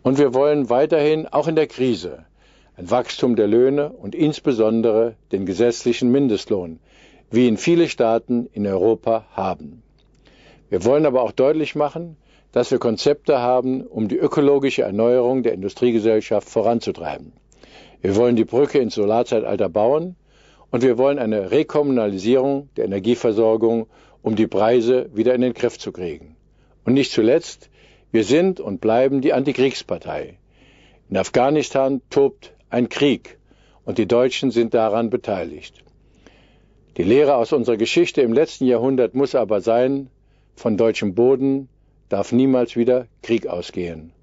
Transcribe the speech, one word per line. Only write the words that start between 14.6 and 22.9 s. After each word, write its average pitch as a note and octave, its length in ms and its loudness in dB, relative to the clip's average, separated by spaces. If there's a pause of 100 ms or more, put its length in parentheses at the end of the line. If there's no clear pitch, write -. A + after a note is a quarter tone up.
Erneuerung A#2+ 600 0
der A2 100 0
Industriegesellschaft G#2+ 960 0
voranzutreiben. G#2 840 -4 (680)
Wir G2 140 -2
wollen A#2+ 200 4
die A2 100 2
Brücke A#2+ 340 0
ins A#2 160 -2
Solarzeitalter G#2+ 720 -2
bauen C#3+ 460 0 (560)
und B2 120 -2
wir A#2+ 140 4
wollen C#3 220 0
eine G#2+ 320 -2
Rekommunalisierung C3 1200 0
der A2+ 100 -4
Energieversorgung, A2 1000 0 (340)